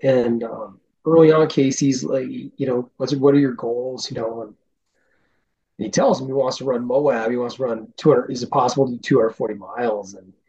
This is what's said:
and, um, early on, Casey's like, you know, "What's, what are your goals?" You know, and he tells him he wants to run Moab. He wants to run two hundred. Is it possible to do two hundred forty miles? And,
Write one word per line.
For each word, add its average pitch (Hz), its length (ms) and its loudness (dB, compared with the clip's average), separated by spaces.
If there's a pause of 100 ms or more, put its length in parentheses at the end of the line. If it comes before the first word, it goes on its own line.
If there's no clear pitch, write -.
and, 120 420 2
um, 110 360 -14 (260)
early 160 260 8
on, 156 160 4
Casey's 135 560 0
like, 131 240 -4
you 127 380 -10
know, 123 320 -4
"What's, 131 160 -2
what 139 200 4
are 143 40 6
your 135 160 2
goals?" 123 560 -6
You 120 80 -10
know, 113 240 -6
and 104 120 -16 (1200)
he 110 100 -6
tells 185 320 2
him 131 60 -10
he 135 80 -6
wants 131 240 -2
to 131 80 -8
run 123 180 -2
Moab. 123 460 0
He 123 80 -2
wants 120 160 -6
to 131 80 -8
run 117 340 -6
two 160 140 2
hundred. 127 200 2
Is 123 120 -8
it - 80 -8
possible 131 340 2
to 123 80 -4
do 120 60 -8
two - 180 2
hundred 113 200 4
forty 110 180 -6
miles? 104 580 -6
And, 95 220 -20 (140)